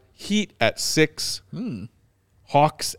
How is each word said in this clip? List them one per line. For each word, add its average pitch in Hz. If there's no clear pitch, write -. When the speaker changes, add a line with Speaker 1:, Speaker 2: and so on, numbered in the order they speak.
Speaker 1:
Heat -
at 110
six, -
Speaker 2:
Hmm. 147
Speaker 1:
Hawks -